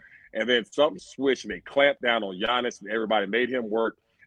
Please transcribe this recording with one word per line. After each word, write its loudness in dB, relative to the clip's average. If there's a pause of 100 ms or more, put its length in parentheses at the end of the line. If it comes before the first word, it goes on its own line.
(340)
And -2
then 2
something 2
switched, -2
and -8
they -10
clamped 2
down 2
on -8
Giannis -2
and -12
everybody, 0
made 0
him -4
work. 0 (300)